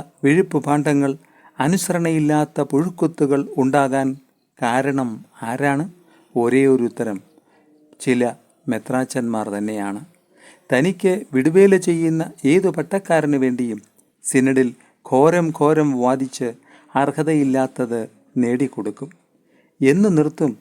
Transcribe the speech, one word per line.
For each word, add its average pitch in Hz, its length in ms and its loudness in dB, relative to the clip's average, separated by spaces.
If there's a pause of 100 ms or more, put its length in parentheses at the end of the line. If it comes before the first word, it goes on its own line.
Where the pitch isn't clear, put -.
(240)
വിഴുപ്പ് 165 400 2
ഭാണ്ഡങ്ങൾ, 143 480 0 (460)
അനുസരണയില്ലാത്ത 156 1040 0
പുഴുക്കുത്തുകൾ 147 800 -2 (160)
ഉണ്ടാകാൻ 135 520 0 (500)
കാരണം 131 520 -2 (320)
ആരാണ്? 139 420 -2 (500)
ഒരേ 120 320 2
ഒരു 131 180 2
ഉത്തരം, 110 340 -6 (800)
ചില 123 320 0 (360)
മെത്രാച്ചന്മാർ 117 800 -4
തന്നെയാണ്. 104 520 -6 (720)
തനിക്ക് 180 420 2 (200)
വിടുവേല 165 440 6
ചെയ്യുന്ന 165 460 0 (220)
ഏതു 180 240 4
പട്ടക്കാരനു 160 720 0
വേണ്ടിയും 123 420 -2 (440)
സിനഡിൽ 131 440 2 (380)
ഘോരം 165 440 4
ഘോരം 151 480 2
വാദിച്ച് 127 500 -2 (460)
അർഹതയില്ലാത്തത് 135 1040 0 (360)
നേടിക്കൊടുക്കും. 123 760 -4 (720)
എന്ന് 170 280 4
നിർത്തും 151 520 0